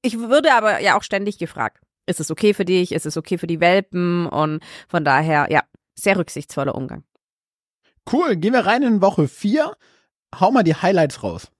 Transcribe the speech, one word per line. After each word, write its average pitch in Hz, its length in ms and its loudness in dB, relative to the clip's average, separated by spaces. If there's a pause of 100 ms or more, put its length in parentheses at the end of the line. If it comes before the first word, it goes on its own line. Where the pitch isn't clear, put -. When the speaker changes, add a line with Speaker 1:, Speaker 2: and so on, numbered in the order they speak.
Speaker 1:
Ich 233 200 -4
würde 277 340 4
aber 214 260 2
ja 190 160 2
auch 202 60 -2
ständig 202 360 -6
gefragt, 135 420 -8 (260)
ist - 140 -4
es 156 100 -8
okay 208 240 2
für 196 100 -4
dich, 180 280 0
ist - 120 -4
es 151 120 -6
okay 165 200 -6
für 170 120 -8
die 165 100 -4
Welpen? 175 680 0
Und 156 360 -4 (260)
von 170 160 -4
daher, 147 460 2
ja, 151 140 0 (340)
sehr 190 180 2
rücksichtsvoller 143 600 -6
Umgang. - 260 -10 (1080)
Speaker 2:
Cool, 294 260 2
gehen 175 160 -2
wir 254 120 2
rein 233 200 2
in 220 180 2
Woche 190 240 2
vier. 302 500 -2 (600)
Hau 190 140 4
mal 262 100 4
die 160 140 2
Highlights 180 480 0
raus. 85 340 -10